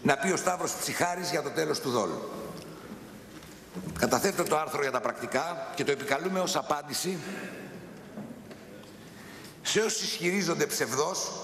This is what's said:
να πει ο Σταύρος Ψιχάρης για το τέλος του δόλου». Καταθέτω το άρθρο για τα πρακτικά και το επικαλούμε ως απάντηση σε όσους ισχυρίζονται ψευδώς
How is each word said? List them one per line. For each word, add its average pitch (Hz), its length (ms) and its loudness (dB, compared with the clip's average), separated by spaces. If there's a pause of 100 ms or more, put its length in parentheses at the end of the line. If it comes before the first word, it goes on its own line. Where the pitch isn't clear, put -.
να 143 140 6
πει 185 140 2
ο 160 60 4
Σταύρος 175 360 2
Ψιχάρης 175 560 0
για 160 120 2
το 135 80 -2
τέλος 156 300 2
του 139 100 0
δόλου». 101 400 2 (1700)
Καταθέτω 170 440 4
το 156 140 4
άρθρο 147 240 0
για 139 100 2
τα 123 100 2
πρακτικά 127 760 0
και 135 80 0
το 139 80 4
επικαλούμε 143 480 2
ως 175 160 2
απάντηση 147 640 0 (2500)
σε - 180 4
όσους 214 220 2
ισχυρίζονται 175 640 2
ψευδώς 143 680 2 (120)